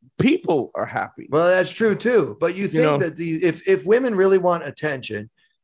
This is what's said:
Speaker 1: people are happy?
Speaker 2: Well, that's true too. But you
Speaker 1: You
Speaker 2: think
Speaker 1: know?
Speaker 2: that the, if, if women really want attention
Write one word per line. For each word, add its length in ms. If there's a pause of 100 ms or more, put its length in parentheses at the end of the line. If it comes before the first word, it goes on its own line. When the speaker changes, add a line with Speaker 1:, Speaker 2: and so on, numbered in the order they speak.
(180)
Speaker 1:
people 560
are 120
happy? 440
Speaker 2:
Well, 180
that's 240
true 220
too. 460
But 140
you 80
Speaker 1:
You 60
Speaker 2:
think 160
Speaker 1:
know? 140
Speaker 2:
that 180
the, 280
if, 240
if 160
women 300
really 240
want 280
attention 640 (360)